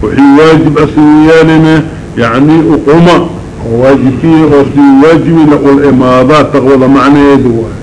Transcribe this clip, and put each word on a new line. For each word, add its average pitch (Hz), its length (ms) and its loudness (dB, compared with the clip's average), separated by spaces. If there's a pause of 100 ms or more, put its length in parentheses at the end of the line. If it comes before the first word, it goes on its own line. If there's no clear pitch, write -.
وحي 135 180 -2 (180)
واجب 151 380 2
أسويالنا، 156 1040 2 (340)
يعني 131 420 0
أقوم. 160 680 0 (420)
واجب 127 400 0 (100)
فيه 160 260 0
أصلي 143 420 0 (140)
واجب 160 480 2
لقوا 143 200 0
الإماضات 135 840 0
تقوض 131 300 0
معنى 139 360 0
يدوى. 120 460 0 (180)